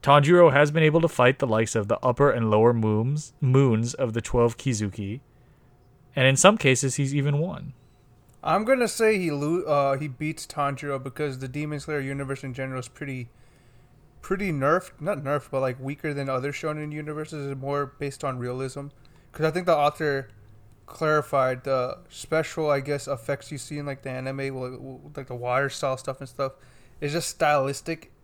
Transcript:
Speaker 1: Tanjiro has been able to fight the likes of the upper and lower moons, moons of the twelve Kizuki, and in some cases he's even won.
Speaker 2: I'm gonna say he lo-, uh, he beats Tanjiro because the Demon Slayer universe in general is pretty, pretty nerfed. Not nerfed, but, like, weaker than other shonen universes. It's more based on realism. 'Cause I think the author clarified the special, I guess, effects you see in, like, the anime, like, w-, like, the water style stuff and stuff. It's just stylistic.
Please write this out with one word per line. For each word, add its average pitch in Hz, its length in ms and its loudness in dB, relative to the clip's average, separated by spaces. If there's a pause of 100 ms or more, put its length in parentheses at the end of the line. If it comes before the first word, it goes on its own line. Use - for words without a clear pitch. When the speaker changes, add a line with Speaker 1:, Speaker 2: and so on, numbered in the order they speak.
Speaker 1:
Tanjiro 147 520 8
has 147 180 6
been 160 140 2
able 156 160 4
to 165 80 2
fight 131 320 4
the 139 60 0
likes 110 280 0
of 104 140 0
the 110 160 0
upper 127 260 4
and 113 200 0
lower 110 220 6
moons, 113 680 0
moons 127 540 4
of 120 180 -2
the 117 80 -2
twelve 120 380 2
Kizuki, 107 640 -4 (960)
and 131 140 2
in 135 80 4
some 214 200 8
cases 131 400 2
he's 139 200 -2
even 143 220 0
won. - 340 -6 (720)
Speaker 2:
I'm 185 200 0
gonna 247 240 2
say 220 300 2
he 170 140 -2
lo-, 151 320 -2
uh, 139 340 2
he 151 80 -6
beats 156 400 -8
Tanjiro 139 560 -4
because 135 380 -6
the 131 80 -8
Demon 147 320 -8
Slayer 151 200 -6
universe 135 440 -8
in 127 100 -10
general 131 240 -8
is 120 100 -10
pretty, 131 400 -12 (920)
pretty 190 320 -2
nerfed. 147 480 0
Not 156 240 -4
nerfed, 143 260 -4
but, 135 100 -2
like, 131 200 -4
weaker 143 340 -8
than 139 140 -6
other 131 240 -4
shonen 151 400 -6
universes. 151 580 -10
It's 135 100 -8
more 143 260 -4
based - 360 -10
on 131 160 -4
realism. 127 480 -8 (460)
'Cause 156 140 -2
I 156 40 2
think 175 160 -4
the 170 100 6
author 147 520 0 (580)
clarified 143 760 0
the 131 340 -2 (100)
special, 160 600 -2
I 139 120 2
guess, 143 260 -6
effects 139 460 -6
you 143 60 -10
see 147 200 -12
in, 147 80 -10
like, 139 160 -10
the 135 80 -10
anime, 131 280 -8
like, 131 340 -6
w-, 131 280 -14 (160)
like, 135 120 -12
the 123 80 -10
water 123 340 0
style 131 260 -4
stuff 135 240 -10
and 135 80 -14
stuff. 135 240 -6 (480)
It's 143 120 -6
just 160 160 -4
stylistic. 147 840 -2 (140)